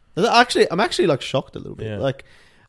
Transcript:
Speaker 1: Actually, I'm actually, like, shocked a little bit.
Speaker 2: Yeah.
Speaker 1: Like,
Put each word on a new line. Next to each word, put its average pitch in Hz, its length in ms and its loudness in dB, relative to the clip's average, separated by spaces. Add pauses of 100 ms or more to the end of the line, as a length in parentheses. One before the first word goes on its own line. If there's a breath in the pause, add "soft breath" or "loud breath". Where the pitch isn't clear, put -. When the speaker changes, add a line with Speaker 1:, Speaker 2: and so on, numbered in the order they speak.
(180)
Speaker 1:
Actually, 233 520 4
I'm 175 100 -2
actually, 349 260 0
like, 143 160 0
shocked - 320 -4
a - 60 -12
little - 160 -14
bit. 107 100 -10
Speaker 2:
Yeah. 107 120 -8
Speaker 1:
Like, 131 260 -4 (440 soft breath)